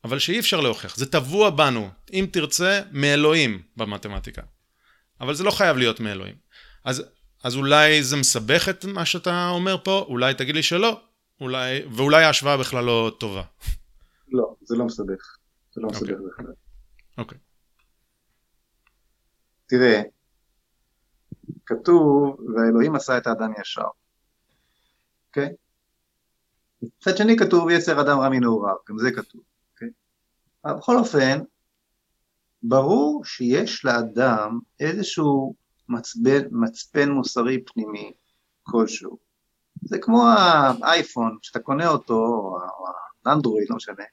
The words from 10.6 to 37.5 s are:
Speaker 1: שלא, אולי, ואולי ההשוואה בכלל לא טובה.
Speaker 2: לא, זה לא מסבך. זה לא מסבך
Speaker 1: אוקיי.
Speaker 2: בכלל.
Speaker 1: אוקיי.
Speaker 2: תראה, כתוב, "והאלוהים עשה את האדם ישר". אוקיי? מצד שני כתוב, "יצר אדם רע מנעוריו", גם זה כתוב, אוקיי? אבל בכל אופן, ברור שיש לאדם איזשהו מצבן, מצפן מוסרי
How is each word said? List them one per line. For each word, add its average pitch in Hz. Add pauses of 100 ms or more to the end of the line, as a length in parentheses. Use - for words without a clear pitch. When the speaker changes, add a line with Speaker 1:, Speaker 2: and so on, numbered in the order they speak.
Speaker 1:
שלא, 214 (400)
אולי, 131
ואולי 147
ההשוואה 143
בכלל 127
לא 117
טובה. 98 (880)
Speaker 2:
לא, 123
זה 117
לא 120
מסבך. 98 (360)
זה -
לא 110
מסבך 104
Speaker 1:
אוקיי. 95
Speaker 2:
בכלל. - (640)
Speaker 1:
אוקיי. 123 (2250)
Speaker 2:
תראה, 123 (1600)
כתוב, 143 (180)
"והאלוהים 117
עשה 127
את 120
האדם 110
ישר". - (1400)
אוקיי? 143 (1300)
מצד 185
שני 226
כתוב, 170
"יצר 170
אדם 143
רע 135
מנעוריו", 113 (140)
גם 107
זה 120
כתוב, 110 (320)
אוקיי? 117 (760)
אבל 147
בכל 247
אופן, 143 (1200)
ברור 190
שיש 135
לאדם 117 (200)
איזשהו 151 (340)
מצבן, 123
מצפן 120
מוסרי 127